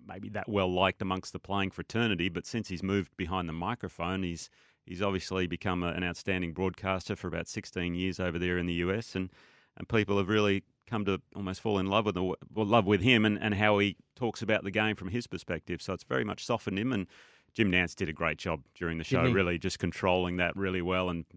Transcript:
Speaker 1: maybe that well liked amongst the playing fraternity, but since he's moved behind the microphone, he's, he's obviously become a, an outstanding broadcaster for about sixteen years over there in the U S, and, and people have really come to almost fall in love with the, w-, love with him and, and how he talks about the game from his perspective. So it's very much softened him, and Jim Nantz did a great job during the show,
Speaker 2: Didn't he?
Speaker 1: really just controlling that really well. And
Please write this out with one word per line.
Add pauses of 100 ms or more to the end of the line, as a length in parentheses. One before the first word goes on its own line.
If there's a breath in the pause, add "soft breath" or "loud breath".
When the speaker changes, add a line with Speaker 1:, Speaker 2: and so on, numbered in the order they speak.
Speaker 1:
maybe
that
well
liked
amongst
the
playing
fraternity,
but
since
he's
moved
behind
the
microphone,
he's, (340 soft breath)
he's
obviously
become
a,
an
outstanding
broadcaster
for
about
sixteen
years
over
there
in
the
U
S,
and, (480 soft breath)
and
people
have
really (240)
come
to (140)
almost
fall
in
love
with
the,
w-, (180)
love
with
him
and,
and
how
he (180)
talks
about
the
game
from
his
perspective.
So
it's
very
much
softened
him,
and (460 soft breath)
Jim
Nantz
did
a
great
job (140)
during
the
show,
Speaker 2:
Didn't
he?
Speaker 1:
really
just
controlling
that
really
well.
And (120)